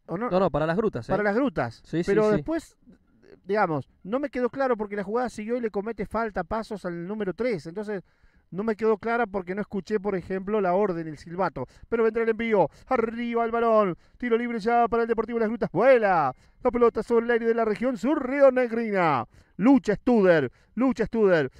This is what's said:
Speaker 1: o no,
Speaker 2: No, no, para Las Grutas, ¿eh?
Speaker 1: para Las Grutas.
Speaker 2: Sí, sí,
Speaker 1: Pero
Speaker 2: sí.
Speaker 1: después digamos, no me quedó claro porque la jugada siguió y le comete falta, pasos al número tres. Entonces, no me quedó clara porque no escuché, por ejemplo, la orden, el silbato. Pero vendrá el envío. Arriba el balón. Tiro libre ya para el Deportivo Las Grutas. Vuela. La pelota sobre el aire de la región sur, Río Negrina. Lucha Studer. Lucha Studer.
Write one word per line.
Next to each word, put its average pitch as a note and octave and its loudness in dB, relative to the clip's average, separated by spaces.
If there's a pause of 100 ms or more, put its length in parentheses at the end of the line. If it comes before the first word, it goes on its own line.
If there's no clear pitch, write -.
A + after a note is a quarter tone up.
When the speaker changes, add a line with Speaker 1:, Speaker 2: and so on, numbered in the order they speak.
Speaker 1:
o E3+ -8
no, A#3 -6
Speaker 2:
No, F3+ 2
no, F#3 2
para D3 -2
Las E3 -2
Grutas, F#3 -4
¿eh? - -6
Speaker 1:
para G3+ 0
Las G3+ 0
Grutas. D#3+ -2
Speaker 2:
Sí, E3+ -4
sí, - -12
Speaker 1:
Pero G#3+ 2
Speaker 2:
sí. G#3 2
Speaker 1:
después D#4 -6 (720)
digamos, F3 -2 (160)
no A3+ -4
me C#4+ -6
quedó B3 -2
claro C4 -2
porque G3+ -8
la G3+ -6
jugada A3+ -4
siguió A3 -6
y B3+ -6
le A3 -6
comete G#3 -6
falta, G#3+ -6
pasos G#3+ -8
al F3 -8
número G3+ -6
tres. A3 -4
Entonces, G3+ -8 (480)
no F3+ -6
me A3 -2
quedó A3 2
clara A#3 -2
porque F#3 -6
no G#3+ -4
escuché, G#3 -4
por G3 -4
ejemplo, F#3+ -4
la F3+ 2
orden, F3+ 0
el D3 -12
silbato. E3 -6 (220)
Pero A3+ 0
vendrá A3+ 0
el A3+ -2
envío. A3 2 (160)
Arriba A#3 0
el A3+ -2
balón. A3 2 (200)
Tiro A#3 0
libre A#3 -4
ya A#3 2
para A#3 0
el A#3 0
Deportivo A3+ -2
Las G#3+ 2
Grutas. A3 -2
Vuela. F#3+ 4 (300)
La B3 0
pelota A#3 2
sobre A#3 0
el A#3+ -2
aire A#3 0
de A3+ 4
la A3+ 0
región A3 -2
sur, C4+ -2
Río C4+ 4
Negrina. G#3+ 0 (300)
Lucha G#3 4
Studer. F3+ 4 (240)
Lucha A3+ 0
Studer. F3+ 2